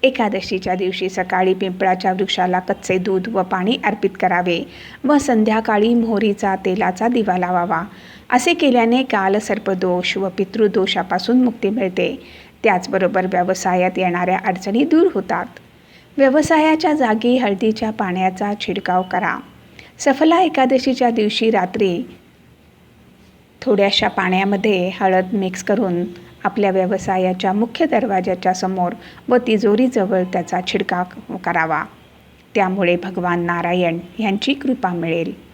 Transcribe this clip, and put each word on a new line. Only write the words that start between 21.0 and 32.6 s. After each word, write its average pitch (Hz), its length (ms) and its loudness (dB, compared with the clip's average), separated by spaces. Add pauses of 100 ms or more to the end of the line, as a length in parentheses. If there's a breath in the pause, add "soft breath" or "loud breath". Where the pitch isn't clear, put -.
दिवशी 220 400 0
रात्री 185 520 0 (1600)
थोड्याशा 202 460 2
पाण्यामध्ये 190 840 0 (100)
हळद 185 320 2
मिक्स 190 320 -4
करून 190 400 0 (400 loud breath)
आपल्या 202 260 0
व्यवसायाच्या 185 840 0
मुख्य 226 340 0
दरवाजाच्या 185 680 0
समोर 185 380 -2 (360 loud breath)
व 247 80 4
तिजोरीजवळ 214 880 2
त्याचा 185 440 -4
छिडकाव 180 680 -4
करावा. 165 480 -2 (720)
त्यामुळे 185 420 2